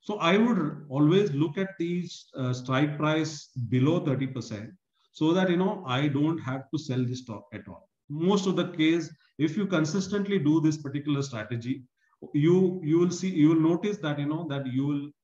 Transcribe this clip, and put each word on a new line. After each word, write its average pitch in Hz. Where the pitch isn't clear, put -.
So 208
I 165
would 196
always 156
look 147
at 190
the, 175
uh, 127
strike 135
price 156
below 135
thirty 131
percent 110
so 156
that, 185
you 175
know, 190
I 131
don't 151
have 135
to 156
sell 127
the 123
stock 107
at 101
all. 85
Most 185
of 170
the 170
case, 160
if 151
you 208
consistently 190
do 151
this 151
particular 143
strategy, 120
you, 175
you 156
will 175
see, -
you 156
will 160
notice 175
that, 147
you 143
know, 160
that 139
you 131
will 143